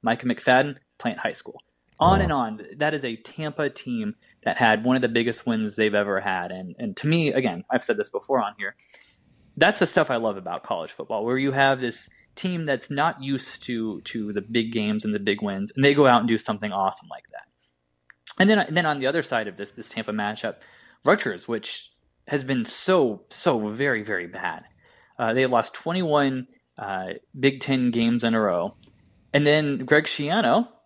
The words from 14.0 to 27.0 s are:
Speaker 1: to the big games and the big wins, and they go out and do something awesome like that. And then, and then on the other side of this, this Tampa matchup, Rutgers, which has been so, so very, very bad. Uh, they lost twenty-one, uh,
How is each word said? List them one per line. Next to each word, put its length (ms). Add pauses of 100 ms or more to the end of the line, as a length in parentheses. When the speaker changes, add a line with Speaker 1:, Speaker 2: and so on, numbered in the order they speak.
Speaker 1:
to 320
the 80
big 280
games 360
and 80
the 40
big 240
wins, 320
and 80
they 120
go 120
out 140
and 80
do 80
something 360
awesome 360
like 240
that. 160 (920)
And 120
then, 80
and 180
then 80
on 160
the 60
other 160
side 260
of 80
this, 140
this 180
Tampa 240
matchup, 440 (480)
Rutgers, 440
which 420 (380)
has 160
been 200
so, 680
so 380
very, 360
very 220
bad. 360 (560)
Uh, 140
they 140
lost 280
twenty-one, 720 (320)
uh, 280 (340)